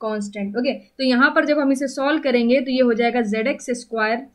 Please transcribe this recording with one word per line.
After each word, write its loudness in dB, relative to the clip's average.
कांस्टेंट। -6
ओके, -2
तो -8
यहाँ 4
पर 2
जब 2
हम 2
इसे -2
सॉल्व -2
करेंगे, 2
तो -4
ये 2
हो 4
जाएगा 0
ज़ेड -2
एक्स -4
स्क्वायर -2